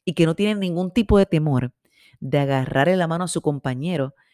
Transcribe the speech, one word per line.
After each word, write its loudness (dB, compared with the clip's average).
y -4
que 2
no 2
tienen -2
ningún -2
tipo 4
de 6
temor 0
de 0
agarrarle 0
la 0
mano -4
a -6
su -4
compañero -4